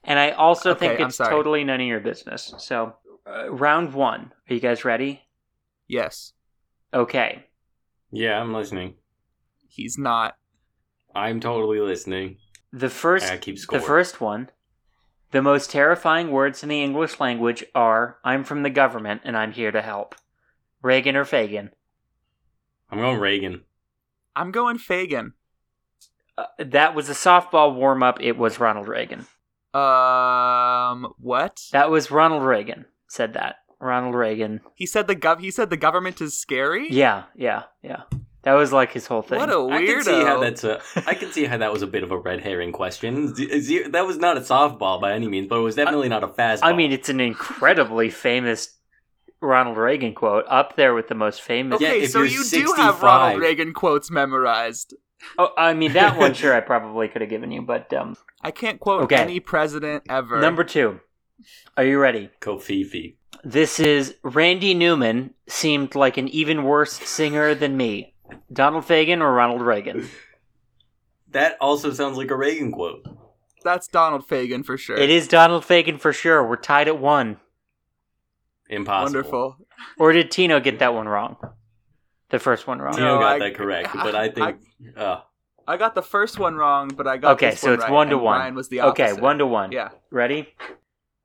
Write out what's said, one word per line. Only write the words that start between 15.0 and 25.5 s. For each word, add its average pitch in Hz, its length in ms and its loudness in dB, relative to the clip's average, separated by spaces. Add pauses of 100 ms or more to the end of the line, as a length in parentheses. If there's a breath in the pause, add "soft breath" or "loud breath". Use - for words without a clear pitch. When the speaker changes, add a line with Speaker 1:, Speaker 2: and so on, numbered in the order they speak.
Speaker 1:
The 135 100 2
most 143 280 2
terrifying 160 640 2
words 135 320 -2
in 147 60 -10
the 147 120 -2
English 147 380 -4
language 120 460 -2 (100)
are, 117 480 2
"I'm 135 220 -2
from 143 180 -6
the 143 60 0
government 120 560 0
and 123 120 -6
I'm 110 140 -4
here 110 220 -4
to 107 80 0
help." 104 340 -10 (680)
Reagan 131 360 2
or 139 80 0
Fagin? 104 460 -4 (1160)
Speaker 3:
I'm 107 100 -8
going 120 200 -2
Reagan. 98 460 -4 (720)
Speaker 2:
I'm 175 140 -6
going 233 260 -2
Fagin. 151 560 -6 (1040)